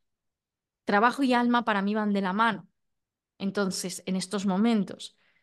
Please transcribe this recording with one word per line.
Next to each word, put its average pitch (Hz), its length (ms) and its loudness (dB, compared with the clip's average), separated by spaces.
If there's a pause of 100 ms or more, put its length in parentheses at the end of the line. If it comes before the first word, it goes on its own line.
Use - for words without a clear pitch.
(840)
trabajo 240 380 2
y 247 100 4
alma 240 320 2
para 202 160 0
mí 202 140 0
van 208 180 0
de 196 80 0
la 185 120 -2
mano. 214 340 0 (720)
Entonces, 190 680 -4
en 185 100 -2
estos 190 300 -4
momentos, 202 720 0 (260)